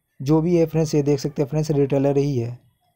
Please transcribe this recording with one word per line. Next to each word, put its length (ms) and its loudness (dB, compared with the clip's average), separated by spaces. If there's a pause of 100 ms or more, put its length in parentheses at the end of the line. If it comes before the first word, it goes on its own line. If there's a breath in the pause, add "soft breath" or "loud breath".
(200)
जो 220 2
भी 140 2
है 100 2
फ्रेंड्स, 280 -2
ये 80 2
देख 180 0
सकते 220 -4
हैं 60 -4
फ्रेंड्स, 240 -2
रिटेलर 460 2
ही 200 0
है, 200 -6 (380)